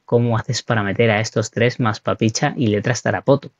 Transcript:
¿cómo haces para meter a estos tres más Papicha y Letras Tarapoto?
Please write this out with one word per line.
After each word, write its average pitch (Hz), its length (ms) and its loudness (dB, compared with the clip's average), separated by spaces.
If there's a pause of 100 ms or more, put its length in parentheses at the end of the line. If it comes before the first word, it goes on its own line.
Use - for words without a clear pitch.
¿cómo 120 320 2
haces - 240 -4
para 113 220 -2
meter 101 260 2
a 104 100 2
estos 110 300 -2
tres 120 300 0
más 110 220 0
Papicha 113 540 0
y 123 120 0
Letras 107 340 0
Tarapoto? 113 480 0 (100)